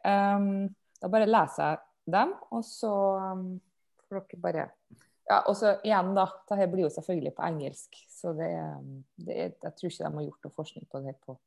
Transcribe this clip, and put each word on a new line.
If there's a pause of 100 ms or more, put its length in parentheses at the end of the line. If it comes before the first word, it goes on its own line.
ehm, (500)
da
bare
leser
jeg
dem, (160)
og
så, (280)
ehm, (640)
får
dere
bare, (680)
ja,
og
så (100)
igjen
da, (240)
det
her
blir
jo
selvfølgelig
på
engelsk,
så
det,
ehm, (240)
det
er,
jeg
tror
ikke
de
har
gjort
noe
forskning
på
det
her
på